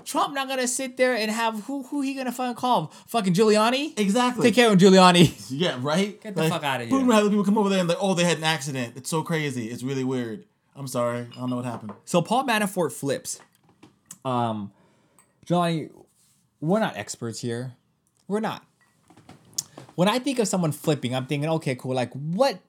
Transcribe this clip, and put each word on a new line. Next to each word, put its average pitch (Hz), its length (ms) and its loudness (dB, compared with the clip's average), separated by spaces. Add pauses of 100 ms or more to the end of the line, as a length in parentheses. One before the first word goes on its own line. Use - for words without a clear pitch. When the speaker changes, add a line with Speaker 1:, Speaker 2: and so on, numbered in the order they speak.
Speaker 1:
Trump 330 280 -2
not 269 160 -4
gonna 254 200 -4
sit 254 280 -6
there 254 200 2
and 214 120 -2
have, 220 360 -2
who, 277 180 -8
who 285 200 -6
he 269 120 -4
gonna 254 160 -6
fucking 247 240 -6
call? 220 380 -2 (160)
Fucking 190 260 0
Giuliani? 226 640 2
Speaker 2:
Exactly. 240 460 2
Speaker 1:
Take 233 100 6
care 240 160 6
of 196 80 6
Giuliani. 180 560 8 (120)
<laughs> - 40 -16
Speaker 2:
Yeah, 147 300 -2
right? 175 420 -2
Speaker 1:
Get 202 140 -10
the 156 60 -2
Speaker 2:
Like, 160 100 0
Speaker 1:
fuck 160 100 -4
outta 127 220 -2
Speaker 2:
Putin 113 40 -10 (100)
Speaker 1:
here. 262 80 2
Speaker 2:
would 233 100 6
have 208 140 4
people 208 140 2
come 208 140 2
over 196 100 2
there 190 120 2
and 170 80 0
like, 175 120 0
"Oh, 196 140 0
they 175 100 0
had 165 140 2
an 160 60 -8
accident. 135 520 -4
It's 123 140 -12
so 160 140 -2
crazy. 139 440 -4
It's 120 140 -10
really 131 220 -4
weird. 120 400 -4 (320)
I'm 139 100 -12
sorry. 120 480 -4
I 123 60 -18
don't 127 100 -6
know 123 60 -4
what 123 80 -6
happened." 113 280 -10 (120)
Speaker 1:
So 175 180 0
Paul 254 220 -2
Manafort 196 480 -2
flips. - 480 -6 (840)
Um, 113 460 -2 (760)
Giuliani, 170 440 -2 (680)
we're 185 200 0
not 180 160 -2
experts 110 440 -10
here. 123 340 -8 (540)
We're 208 120 -2
not. 180 220 -6 (1300)
When 180 140 2
I 233 100 2
think 254 200 -2
of 196 100 0
someone 170 240 0
flipping, 135 420 -2
I'm 127 120 -4
thinking, 147 240 -4
"Okay, 156 240 -2
cool. 127 200 -6
Like, 123 180 -2
what 180 560 -2